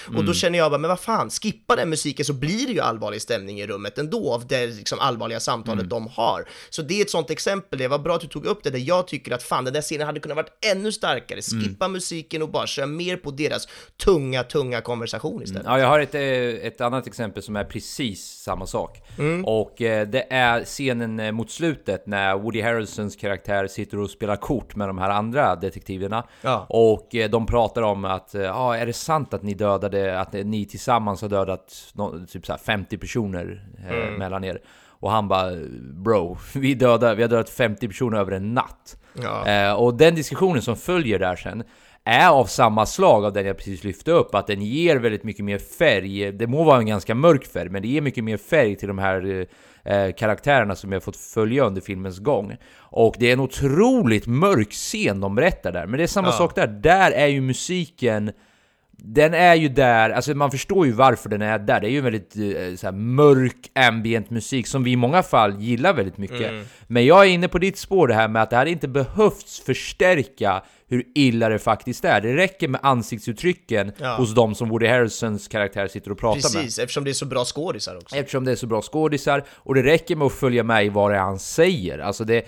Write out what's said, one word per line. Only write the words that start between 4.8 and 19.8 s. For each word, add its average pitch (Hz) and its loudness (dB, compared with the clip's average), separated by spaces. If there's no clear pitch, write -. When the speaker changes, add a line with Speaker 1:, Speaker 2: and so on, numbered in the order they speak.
Speaker 1:
allvarliga 117 -4
samtalet 113 -4
Speaker 2:
Mm. 90 -8
Speaker 1:
de 113 -6
har. 110 -2
Så - -10
det 151 -8
är 208 -2
ett 196 -2
sånt 165 -4
exempel, 180 -6
det 131 -2
var 139 -2
bra 160 -4
att 170 -4
du 165 -12
tog 147 -12
upp 202 -4
det, 151 -4
där 131 -4
jag 175 -2
tycker 139 -10
att 123 -6
fan, 139 -4
den 131 -4
där 151 -2
scenen 147 -6
hade 151 -8
kunnat 147 -10
varit - -8
ännu 196 -4
starkare. 131 -6
Speaker 2:
Mm. 110 -4
Speaker 1:
Skippa 101 -4
musiken 170 -8
och 156 -4
bara 123 -4
kör 135 -6
mer 175 -6
på 160 -12
deras 135 -6
tunga, 135 2
tunga 123 -4
konversation 117 -8
istället. 95 -10
Speaker 2:
Mm. 113 -2
Ja, 131 4
jag 127 4
har 151 6
ett, 139 -4
eh, 123 -2
ett 113 -10
annat 120 -4
exempel 107 -10
som 107 -8
är 101 -2
precis 110 -8
samma 92 -8
sak. 90 -8
Speaker 1:
Mm. 165 -4
Speaker 2:
Och, 110 -2